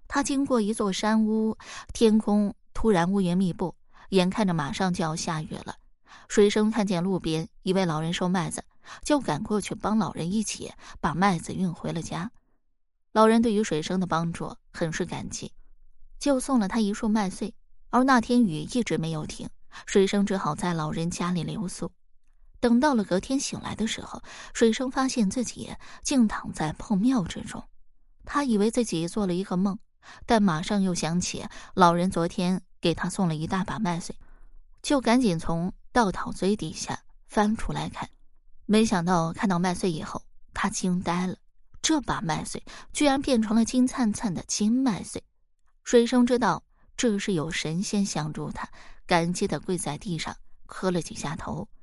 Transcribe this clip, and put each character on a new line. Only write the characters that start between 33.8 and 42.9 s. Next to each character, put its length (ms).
穗， 160
就 180
赶 200
紧 180
从 340
稻 200
草 200
堆 220
底 180
下 280
翻 300
出 160
来 160
看。 220
没 180
想 200
到 280
看 160
到 100
麦 160
穗 160
以 120
后， 200
他 160
惊 320
呆 260
了， 120
这 220
把 180
麦 240
穗 180